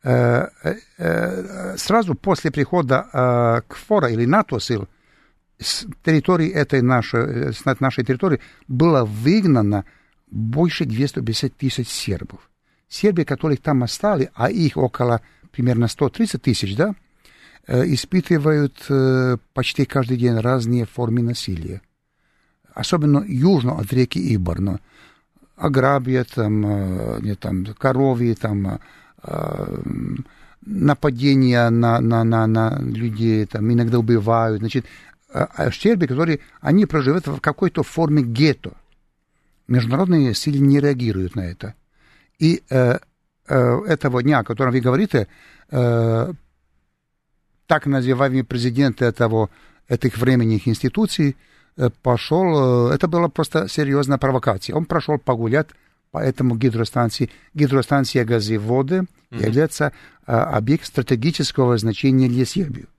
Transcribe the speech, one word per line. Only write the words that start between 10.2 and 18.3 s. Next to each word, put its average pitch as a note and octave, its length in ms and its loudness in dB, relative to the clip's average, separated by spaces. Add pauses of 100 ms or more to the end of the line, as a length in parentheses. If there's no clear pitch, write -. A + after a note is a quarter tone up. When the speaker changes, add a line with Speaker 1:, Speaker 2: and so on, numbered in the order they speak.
Speaker 1:
больше C3 540 -2
двести B2+ 340 -2
пятьдесят A#2 380 -4
тысяч B2+ 320 -4
сербов. - 600 -8 (400)
Сербы, F3 360 0
которых C#3+ 380 -2
там C#3 220 0
остались, E3+ 500 -2
а A#2+ 160 -2
их E3+ 260 0
около A#2+ 460 0 (280)
примерно A#2+ 380 0
сто C3 220 -2
тридцать - 320 -4
тысяч, G2+ 340 -2
да, F#3+ 180 0 (720)
э, B2+ 200 0
испытывают, D3+ 880 0 (160)